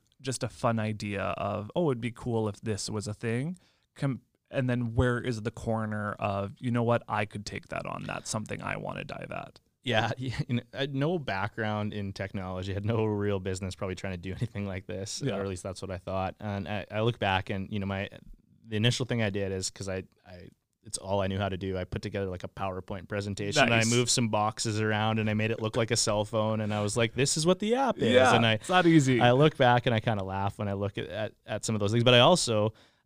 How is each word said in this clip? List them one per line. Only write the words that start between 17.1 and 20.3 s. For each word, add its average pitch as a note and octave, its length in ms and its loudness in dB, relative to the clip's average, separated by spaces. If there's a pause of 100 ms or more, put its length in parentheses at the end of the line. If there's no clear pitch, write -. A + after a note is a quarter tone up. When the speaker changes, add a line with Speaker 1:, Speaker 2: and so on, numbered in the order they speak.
Speaker 2:
back F#2+ 300 0
and, F#2+ 240 -4
you G#2+ 80 -2
know, F#2+ 60 -4
my, G2 240 -4 (580)
the A2 80 -4
initial A#2 300 2
thing A#2 160 -2
I G#2 80 2
did G2 220 -2
is, F#2+ 180 -4
'cause F#2+ 180 -10
I, F#2+ 140 -6 (260)
I, F2+ 200 -20 (340)